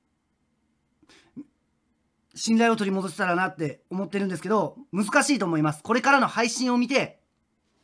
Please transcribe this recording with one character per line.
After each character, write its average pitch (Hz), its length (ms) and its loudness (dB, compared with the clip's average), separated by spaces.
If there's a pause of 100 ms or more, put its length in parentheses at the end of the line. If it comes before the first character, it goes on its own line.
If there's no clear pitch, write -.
(2250)
信 226 240 0
頼 233 140 4
を 220 40 2
取 202 140 -2
り 190 60 0
戻 190 140 -4
せ 151 80 -14
た 196 100 -2
ら 175 80 2
な 185 120 0
っ 185 80 -10
て 147 360 -6
思 190 140 -4
っ - 40 -8
て 202 80 -4
る 202 80 -2
ん 190 40 -2
で 180 60 -6
す 156 60 -10
け 185 80 -6
ど、 202 260 0 (160)
難 196 140 -2 (160)
し 277 100 0
い 247 80 2
と 196 60 -2
思 165 120 0
い 156 40 2
ま 151 120 2
す。 - 100 -18
こ 220 100 0
れ 247 80 0
か 269 120 4
ら 277 60 6
の 226 80 2
配 233 220 -2
信 247 240 -2
を 240 40 2
見 247 100 0
て、 226 320 -2 (640)